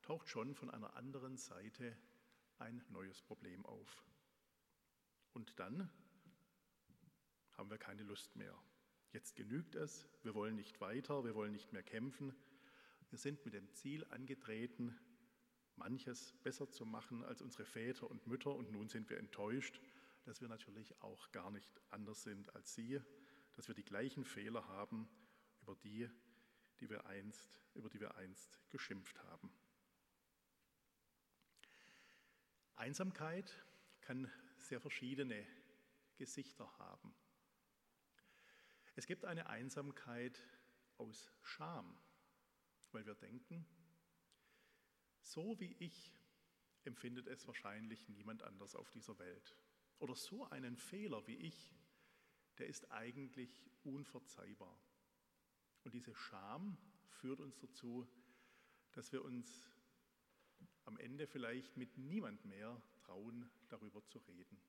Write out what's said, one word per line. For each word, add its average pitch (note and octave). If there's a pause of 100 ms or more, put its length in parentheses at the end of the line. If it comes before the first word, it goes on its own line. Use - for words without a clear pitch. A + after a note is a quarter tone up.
taucht D#3+
schon B2+
von B2+
einer G#2+
anderen C3
Seite A2 (640)
ein A#2+
neues F#2+
Problem -
auf. - (1300)
Und -
dann C3 (1600)
haben -
wir G#2+
keine G#2
Lust -
mehr. G2 (540)
Jetzt -
genügt B2
es, - (160)
wir A2
wollen G#2+
nicht -
weiter, C3+
wir A2+
wollen G#2
nicht G#2
mehr F#2+
kämpfen. C3+ (720)
Wir -
sind C#3+
mit G#2+
dem G2
Ziel D3+
angetreten, A#2+ (760)
manches B2
besser C3
zu -
machen A2
als B2
unsere A#2
Väter A#2+
und A#2
Mütter, B2
und A#2+
nun A2
sind A2
wir -
enttäuscht, A2 (440)
dass A#2
wir A#2+
natürlich A2
auch -
gar F#2
nicht -
anders G#2+
sind G2+
als -
sie, B2 (540)
dass -
wir A2+
die G#2
gleichen B2
Fehler G#2+
haben, G#2 (540)
über G2+
die, A2 (720)
die B2
wir G#2+
einst, G2 (120)
über A2
die G#2+
wir G#2
einst F#2+
geschimpft -
haben. F2+ (3250)
Einsamkeit E3+ (380)
kann C3 (280)
sehr B2
verschiedene B2+ (720)
Gesichter B2+
haben. G2 (1800)
Es -
gibt -
eine E3+
Einsamkeit B2 (600)
aus A2+
Scham, C3+ (960)
weil G#2+
wir G#2
denken, B2 (1500)
so F#3
wie F3+
ich - (720)
empfindet B2
es -
wahrscheinlich A2
niemand G#2
anders G2
auf -
dieser A2
Welt. - (420)
Oder B2+
so A3+
einen B2+
Fehler F3
wie A2+
ich, - (840)
der -
ist -
eigentlich B2 (160)
unverzeihbar. G#2+ (1040)
Und A#2
diese A#2+
Scham B2 (300)
führt C3
uns C#3
dazu, B2 (840)
dass -
wir C3
uns - (1120)
am A2
Ende C#3
vielleicht B2+
mit B2+
niemand C3+
mehr A2 (240)
trauen, A2+ (180)
darüber G#2
zu -
reden. F#2